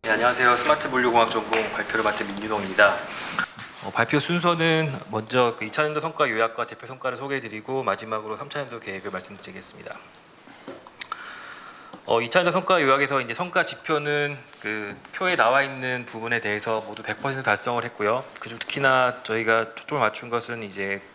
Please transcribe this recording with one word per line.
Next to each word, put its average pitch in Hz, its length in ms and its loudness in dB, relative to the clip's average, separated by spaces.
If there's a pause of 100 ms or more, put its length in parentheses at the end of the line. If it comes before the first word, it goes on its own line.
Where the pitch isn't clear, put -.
(120)
안녕하세요. 123 440 4
스마트 147 340 2
분류공학 117 400 6
전공 110 420 0
발표를 110 320 -2
맡은 104 220 0
민유동입니다. 101 680 4 (880)
어, 98 80 -6
발표 131 280 2
순서는 165 720 2 (140)
먼저 113 500 2
그 110 60 -6
이 110 60 -6
차 151 140 2
년도 151 160 -2
성과 156 280 0
요약과 113 380 0
대표 117 200 -14
성과를 127 300 -6
소개해드리고 131 680 -4
마지막으로 107 540 -2
삼 139 140 -12
차 151 80 -6
년도 120 220 -8
계획을 95 300 -8
말씀드리겠습니다. - 840 -12 (2000)
어, 117 160 2
이 117 80 -4
차 180 120 4
년도 175 120 2
성과 185 300 4
요약에서 135 400 4
이제 117 100 -6
성과 175 320 0
지표는 147 720 -2 (220)
그 104 340 -6 (180)
표에 180 220 0
나와 131 280 6
있는 127 420 -4
부분에 117 360 -4
대해서 107 420 -2
모두 104 200 -12
백 - 200 -8
퍼센트 135 200 -4
달성을 117 400 0
했고요. 117 400 0 (160)
그중 117 200 -12
특히나 131 640 2
저희가 113 520 2
초점을 - 240 -6
맞춘 117 300 0
것은 117 340 -4
이제 98 380 -4 (140)